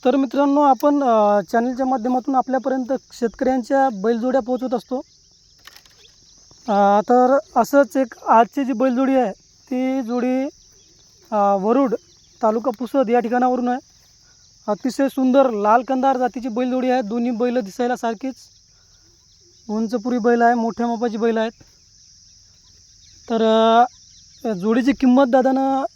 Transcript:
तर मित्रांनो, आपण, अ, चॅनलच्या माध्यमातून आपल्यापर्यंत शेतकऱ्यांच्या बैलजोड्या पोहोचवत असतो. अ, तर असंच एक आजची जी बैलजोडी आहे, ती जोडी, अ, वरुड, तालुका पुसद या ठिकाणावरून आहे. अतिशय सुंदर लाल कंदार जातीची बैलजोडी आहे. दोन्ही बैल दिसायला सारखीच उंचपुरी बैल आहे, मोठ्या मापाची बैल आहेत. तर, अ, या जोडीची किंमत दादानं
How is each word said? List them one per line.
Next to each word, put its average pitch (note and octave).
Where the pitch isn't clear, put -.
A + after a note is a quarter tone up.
तर C4
मित्रांनो, C#4
आपण, C#4+
अ, G#3
चॅनलच्या B3
माध्यमातून B3+
आपल्यापर्यंत B3+
शेतकऱ्यांच्या C4
बैलजोड्या A#3
पोहोचवत B3
असतो. B3+
अ, D4+
तर B3+
असंच C#4
एक C4
आजची A#3+
जी B3
बैलजोडी C4
आहे, A#3+
ती C4
जोडी, B3
अ, A3
वरुड, G3+
तालुका A3
पुसद B3
या A#3+
ठिकाणावरून B3
आहे. B3
अतिशय A#3+
सुंदर C4
लाल G#3+
कंदार C4
जातीची B3
बैलजोडी B3+
आहे. B3+
दोन्ही A#3
बैल A#3+
दिसायला A#3+
सारखीच A#3
उंचपुरी A3+
बैल A#3
आहे, A#3
मोठ्या A#3
मापाची A#3
बैल A3+
आहेत. A3+
तर, A3+
अ, A3+
या A3
जोडीची A3
किंमत B3+
दादानं C4